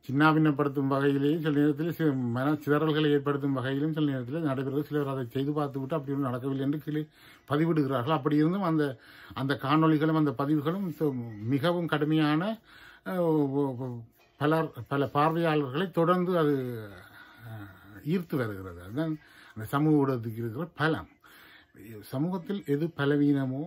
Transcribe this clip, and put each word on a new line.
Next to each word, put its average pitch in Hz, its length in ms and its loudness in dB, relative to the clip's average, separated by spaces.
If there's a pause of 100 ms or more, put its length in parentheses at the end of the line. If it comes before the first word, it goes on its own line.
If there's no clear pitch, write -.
சின்னாபின்னப்படுத்தும் 143 800 2
வகையிலேயும் 143 500 2
சில 147 180 0
நேரத்தில் 151 340 2
சி-, 131 380 0
மன 135 220 0
சிதறல்களை 151 580 2
ஏற்படுத்தும் 139 420 0
வகையிலும் 135 400 -2
சில 151 120 0
நேரத்தில் 135 360 -2
நடைபெறுவது. 139 420 -2
சிலர் 147 240 -2
அதை 135 220 -4
செய்து 139 220 -2
பார்த்துவிட்டு 139 440 -4
அப்படி 139 180 -4
ஒன்றும் 139 160 -2
நடக்கவில்லை 135 360 -4
என்று 147 140 -2
கீழே 151 280 -6 (420)
பதிவிடுகிறார்கள். 147 680 2
அப்படி 147 200 0
இருந்தும் 170 260 2
அந்த, 160 360 0 (360)
அந்த 135 280 -2
காணொளிகளும் 156 540 4
அந்த 151 160 2
பதிவுகளும் 151 680 -2
சு-, 123 440 -2
மிகவும் 156 440 0
கடுமையான, 156 720 0 (460)
அஹ், 190 120 -4
ஒ-, 143 640 2
ஒ-, 123 240 -8 (340)
பலர், 156 340 0 (160)
பல 139 180 0
பார்வையாளர்களை 156 840 0
தொடர்ந்து 175 460 2
அது, 147 180 4 (880)
அஹ், 110 280 -16 (340)
ஈர்த்து 170 300 -2
வருகிறது. 95 460 -6
அதுதான் 151 360 -4 (380)
அந்த 110 120 -10
சமூக 151 280 4
ஊடகத்துக்கு 123 420 0
இருக்கிற 117 280 -6 (100)
பலம். 151 360 -2 (880)
சமூகத்தில் 180 640 -4
எது 143 200 0 (120)
பலவீனமோ 139 680 2